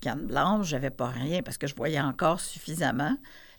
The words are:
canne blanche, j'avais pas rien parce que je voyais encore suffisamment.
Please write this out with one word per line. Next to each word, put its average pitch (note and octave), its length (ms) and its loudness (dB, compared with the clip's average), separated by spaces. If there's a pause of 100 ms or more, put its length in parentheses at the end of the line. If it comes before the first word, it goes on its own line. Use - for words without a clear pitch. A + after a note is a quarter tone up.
canne B2+ 260 -2
blanche, E3 420 4
j'avais C#3 220 0
pas B2+ 180 -2
rien C#3 340 0
parce B2+ 160 -8
que D3 80 -2
je C#3+ 80 -4
voyais C#3+ 260 0
encore D#3+ 400 2
suffisamment. D3+ 760 -2 (420)